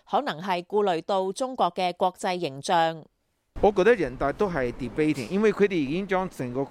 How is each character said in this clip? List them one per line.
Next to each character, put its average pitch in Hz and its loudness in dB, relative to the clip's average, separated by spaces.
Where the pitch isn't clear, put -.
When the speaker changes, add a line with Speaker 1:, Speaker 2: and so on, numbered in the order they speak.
Speaker 1:
可 220 0
能 202 -6
係 180 -2
顧 208 0
慮 165 0
到 190 -2
中 262 -6
國 196 2
嘅 180 -2
國 185 2
際 185 -4
形 139 -6
象。 165 0
Speaker 2:
我 196 6
覺 185 2
得 226 8
人 143 0
大 139 0
都 202 0
係 131 -2
debating， 131 -2
因 196 -2
為 214 4
佢 190 0
哋 202 0
已 139 -2
經 185 -4
將 185 -2
成 123 -8
個 135 -4